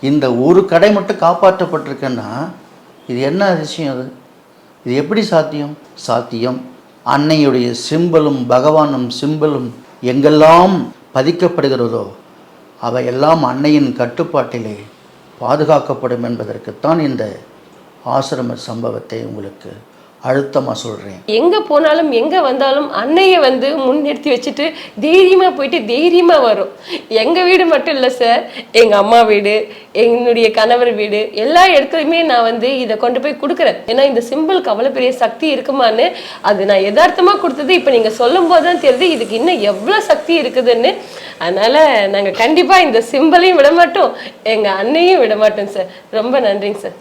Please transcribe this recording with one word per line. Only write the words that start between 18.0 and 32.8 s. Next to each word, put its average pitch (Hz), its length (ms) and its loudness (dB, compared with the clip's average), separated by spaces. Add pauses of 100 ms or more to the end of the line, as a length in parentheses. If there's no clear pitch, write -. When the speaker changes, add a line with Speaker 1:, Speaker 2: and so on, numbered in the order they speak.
Speaker 1:
ஆசிரம 127 500 -4 (120)
சம்பவத்தை 113 560 -8
உங்களுக்கு 107 480 -14 (580)
அழுத்தமா 135 440 -2 (100)
சொல்றேன். 101 340 -12 (200)
Speaker 2:
எங்க 349 180 2 (140)
போனாலும், 302 400 2 (100)
எங்க 302 160 -2 (140)
வந்தாலும் 269 380 0 (140)
அன்னைய 359 320 2 (140)
வந்து 254 200 0 (180)
முன்னிறுத்தி 294 480 -2
வச்சுட்டு 277 320 -4 (400)
தைரியமா 370 520 6
போயிட்டு 269 220 -2 (120)
தைரியமா 339 540 4
வரும். 196 260 -2 (520)
எங்க 339 240 0
வீடு 370 260 4
மட்டும் 294 240 -2
இல்ல 254 120 0 (100)
சார், 240 240 0 (380)
எங்க 220 220 4
அம்மா 226 160 4 (120)
வீடு, 202 240 0 (480)
என்னுடைய 233 440 2 (120)
கணவர் 240 400 2
வீடு, 208 200 -2 (240)
எல்லா 330 200 4 (120)
இடத்துலயுமே 320 460 0 (100)
நான் 233 180 2
வந்து 233 200 -2 (140)